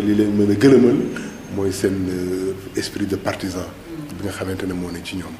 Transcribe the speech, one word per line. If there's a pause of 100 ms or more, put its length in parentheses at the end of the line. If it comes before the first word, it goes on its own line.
li
leen
mën
a
gëlëmal (600)
mooy
seen, (160)
euh, (240)
esprit
de
partisan (500)
bi
nga
xamante
ne
moo
ne
ci
ñoom.